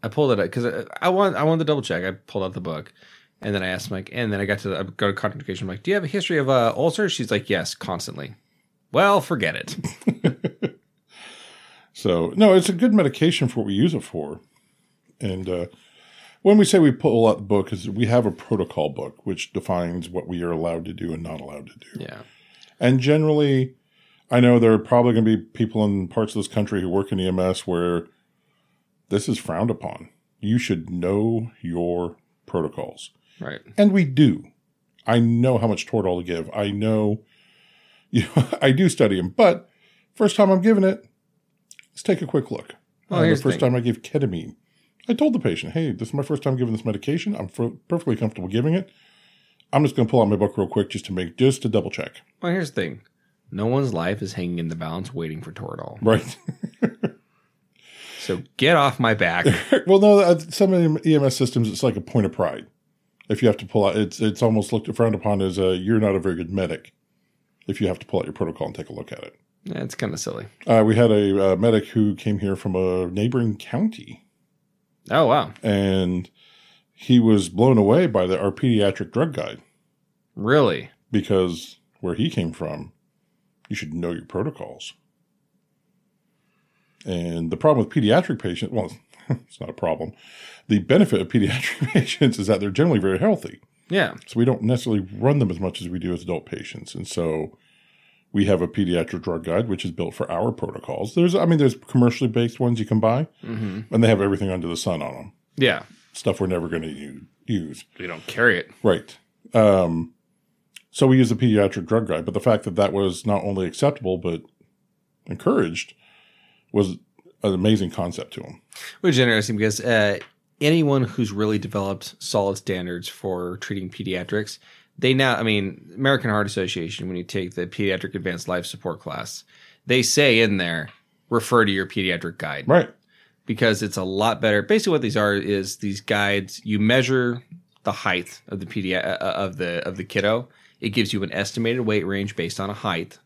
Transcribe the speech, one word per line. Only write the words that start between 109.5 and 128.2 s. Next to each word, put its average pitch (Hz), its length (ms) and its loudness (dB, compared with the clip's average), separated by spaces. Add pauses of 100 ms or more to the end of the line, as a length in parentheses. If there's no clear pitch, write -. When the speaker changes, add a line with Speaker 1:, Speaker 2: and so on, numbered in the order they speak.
Speaker 2:
Um, 92 600 4 (760)
so - 180 2
we 131 100 6
use 123 120 6
the 117 60 2
pediatric 101 500 2
drug 110 220 0
guide, 82 180 -4
but 90 80 -6
the - 60 -2
fact 110 240 2
that 92 120 -6
that 95 180 2
was 95 320 -2
not 101 180 0
only 95 240 -4
acceptable, 98 500 -2
but 85 240 -6 (840)
encouraged 113 680 -2 (760)
was 98 220 2 (500)
an 101 100 0
amazing 98 380 2
concept - 420 -8
to - 80 -12
him. - 200 -18 (400)
Speaker 1:
Which 185 100 2
is 127 80 4
interesting 113 360 2
because, 107 240 0
uh, 107 400 2 (420)
anyone 147 420 4
who's 107 280 -2
really 107 280 0
developed 98 600 -6
solid 98 380 -2
standards 90 500 -8
for 90 500 -8
treating 95 320 -8
pediatrics, 92 680 -6 (400)
they 131 160 2
now, 131 220 2
I - 80 -4
mean, 101 520 -4
American 131 340 0
Heart 104 180 0
Association, 92 640 -6
when 90 80 -6
you 87 80 -8
take 90 300 -8
the 87 120 -6
Pediatric 95 480 -4
Advanced 87 320 -6